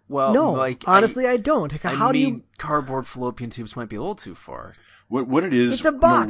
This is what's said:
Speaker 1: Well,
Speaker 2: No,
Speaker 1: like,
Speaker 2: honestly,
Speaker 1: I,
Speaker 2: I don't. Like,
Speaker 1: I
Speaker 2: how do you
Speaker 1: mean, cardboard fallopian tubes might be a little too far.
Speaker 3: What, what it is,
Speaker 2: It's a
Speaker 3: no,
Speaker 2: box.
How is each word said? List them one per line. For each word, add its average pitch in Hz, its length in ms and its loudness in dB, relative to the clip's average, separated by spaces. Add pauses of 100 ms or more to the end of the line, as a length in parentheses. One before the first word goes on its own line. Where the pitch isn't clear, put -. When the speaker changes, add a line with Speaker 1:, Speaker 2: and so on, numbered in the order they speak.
Speaker 1:
Well, 139 240 0
Speaker 2:
No, 269 200 4
Speaker 1:
like, 131 340 -2
Speaker 2:
honestly, 214 400 4
Speaker 1:
I, 247 40 2
Speaker 2:
I 247 60 2
don't. 208 340 0
Like, 151 120 -10
Speaker 1:
I 175 100 -2
Speaker 2:
how 226 200 2
do 262 60 2
you 269 80 4
Speaker 1:
mean, 233 160 -4 (140)
cardboard 135 500 -4
fallopian 123 420 -6
tubes 113 260 -12
might 117 140 -10
be 107 80 -10
a - 20 -8
little 185 160 -6
too 98 200 -14
far. - 380 -16 (360)
Speaker 3:
What, 123 180 -2
what 143 160 2
it 180 100 -2
is, 123 200 4
Speaker 2:
It's 262 120 -4
a 311 60 4
Speaker 3:
no, 277 80 -10
Speaker 2:
box. 330 300 4